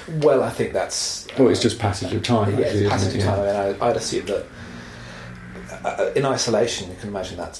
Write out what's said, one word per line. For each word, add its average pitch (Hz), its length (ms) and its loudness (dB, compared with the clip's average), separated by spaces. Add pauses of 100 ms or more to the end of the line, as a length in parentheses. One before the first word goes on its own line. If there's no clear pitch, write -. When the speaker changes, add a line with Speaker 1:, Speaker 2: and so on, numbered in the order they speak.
(200)
Speaker 1:
Well, 135 220 6
I 113 80 0
think 110 220 -2
that's, - 560 -2 (100)
Speaker 2:
Well, 127 120 8
it's - 100 4
Speaker 1:
uh, - 20 2
Speaker 2:
just 113 160 2
passage - 340 -2
of 104 120 -2
time, 107 340 2
Speaker 1:
yeah, - 80 2
Speaker 2:
actually, - 0 -
Speaker 1:
it's - 80 0
Speaker 2:
isn't 101 160 4
Speaker 1:
passage 98 240 2
Speaker 2:
it? - 40 0
Speaker 1:
of 101 60 2
Speaker 2:
Yeah. 104 120 4
Speaker 1:
time. 101 40 2 (260)
I 98 60 2
mean, 98 100 -4
I, 120 60 2
I'd 113 80 2
assume - 300 -4
that, 98 200 -2 (1400)
uh, - 320 0
in 135 80 2
isolation, 113 680 0
you 92 60 -12
can 107 120 -10
imagine 92 300 -8
that 80 220 -10